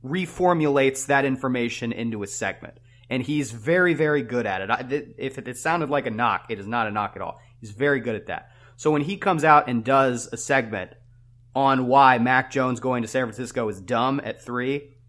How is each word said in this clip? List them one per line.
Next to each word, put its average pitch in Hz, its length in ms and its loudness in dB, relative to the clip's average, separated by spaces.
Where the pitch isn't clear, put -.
reformulates 151 1040 2
that 139 180 4
information 127 640 -2
into 110 320 -6
a 98 40 -8
segment. - 480 -8
And 131 120 -2
he's 139 300 -4
very, 165 420 2
very 147 300 2
good 120 220 -4
at 95 160 -2
it. 98 100 -6
I, - 100 0
th-, 135 260 -6
if 135 200 -8
it, 117 100 -12
it 120 100 -12
sounded 160 320 -2
like 143 180 0
a 113 40 -4
knock, 107 380 -2
it 107 100 -6
is 101 80 -12
not 113 200 -2
a 104 40 -6
knock 104 240 -4
at 95 60 -10
all. 85 180 -10
He's 107 120 -16
very 135 280 0
good 113 160 -4
at 95 120 -10
that. - 240 -10
So 156 160 0
when 147 120 2
he 190 140 -6
comes 170 260 0
out 147 260 8
and 120 140 -2
does 131 500 2
a 113 40 -10
segment 110 540 -2
on 135 320 2
why 131 300 8
Mac 127 340 2
Jones 127 280 -2
going 123 240 -2
to 107 40 -8
San 131 180 0
Francisco 113 440 -6
is 95 100 -8
dumb 123 440 -2
at - 200 -10
three 127 520 -6